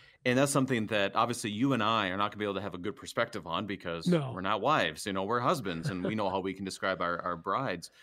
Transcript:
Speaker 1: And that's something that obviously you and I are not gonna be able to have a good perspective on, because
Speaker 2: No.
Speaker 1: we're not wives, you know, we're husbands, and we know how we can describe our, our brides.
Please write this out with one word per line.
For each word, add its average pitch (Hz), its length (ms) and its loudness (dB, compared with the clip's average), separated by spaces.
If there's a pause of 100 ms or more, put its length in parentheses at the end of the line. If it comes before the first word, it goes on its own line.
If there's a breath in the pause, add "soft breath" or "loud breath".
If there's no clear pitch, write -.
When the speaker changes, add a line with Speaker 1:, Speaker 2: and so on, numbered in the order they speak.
(260 soft breath)
Speaker 1:
And 123 120 4
that's 139 140 4
something 131 360 2
that 98 280 2
obviously 117 340 0
you 123 220 2
and 120 100 2
I 107 260 2
are 92 100 -2
not 104 120 2
gonna 101 100 -12
be 107 40 0
able 101 100 0
to 92 60 0
have 95 140 -6
a 90 40 -8
good 98 180 -6
perspective 107 500 -4
on, 87 200 -2
because 85 400 -4
Speaker 2:
No. 160 280 2
Speaker 1:
we're 92 80 -6
not 101 180 0
wives, 104 460 2
you 98 80 -2
know, 95 100 0
we're 120 160 0
husbands, 120 480 0
and 92 160 -2
we 98 100 0
know 104 140 0
how 95 120 0
we 95 120 -4
can 98 120 -8
describe 95 360 -2
our, 87 220 0
our 87 140 -2
brides. 95 540 -2 (120 soft breath)